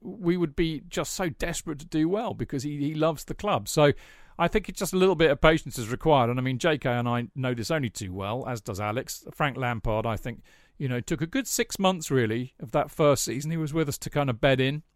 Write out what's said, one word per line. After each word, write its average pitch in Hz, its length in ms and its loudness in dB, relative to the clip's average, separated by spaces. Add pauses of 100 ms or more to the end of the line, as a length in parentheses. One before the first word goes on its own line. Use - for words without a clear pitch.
we 180 360 -2
would 160 180 -2
be 160 320 -2
just - 260 -4
so 180 160 -2
desperate 160 500 -6
to 160 60 -14
do 160 220 0
well 202 260 -2
because 143 300 -6
he, 147 140 -6
he 143 180 -2
loves 156 300 0
the 147 80 -10
club. 139 340 -2
So 147 260 6 (440)
I 170 100 2
think 196 220 0
it's - 100 -12
just 190 140 -4
a 185 40 2
little 185 180 6
bit 156 160 6
of 143 100 2
patience 160 360 4
is 110 120 -6
required. 127 400 4
And 127 100 -2
I 127 40 -2
mean, 127 160 -2
J 156 180 2
K 131 120 -2
and 120 200 0
I 120 260 -2
know 127 180 -2
this 117 180 -4
only 143 180 0
too 92 240 -8
well, 101 340 -4
as 120 140 -6
does 98 180 -8
Alex. 107 540 -4
Frank 143 240 -2
Lampard, 117 480 -2
I 110 120 -2
think, 117 260 -10 (340)
you 143 100 -6
know, 123 140 -2
took 160 200 -4
a 165 60 -2
good 262 200 -4
six - 300 -2
months 190 320 0
really 123 500 0
of 120 120 -12
that 143 200 2
first 147 320 4
season 143 280 -4
he 165 60 -2
was 151 160 -4
with 156 160 0
us - 100 -6
to - 100 -8
kind 143 200 0
of 113 100 -2
bed 135 200 4
in. 139 240 0 (120)